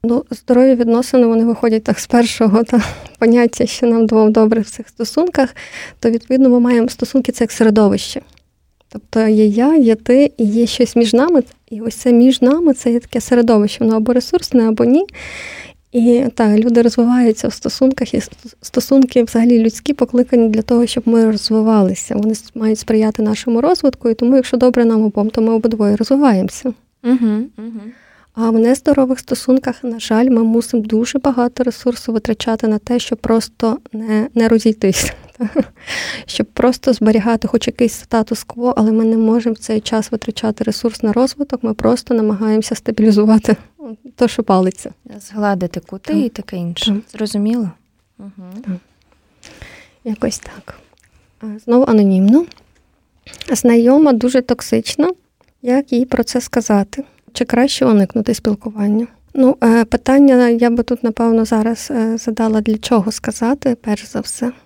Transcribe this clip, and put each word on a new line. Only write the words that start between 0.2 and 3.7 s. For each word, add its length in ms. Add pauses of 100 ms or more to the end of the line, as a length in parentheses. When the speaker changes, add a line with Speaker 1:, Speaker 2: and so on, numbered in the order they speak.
Speaker 1:
здорові 440
відносини, 520
вони 180
виходять 380
так 160
з 80
першого, 560
та, 180 (380)
поняття, 460
що 220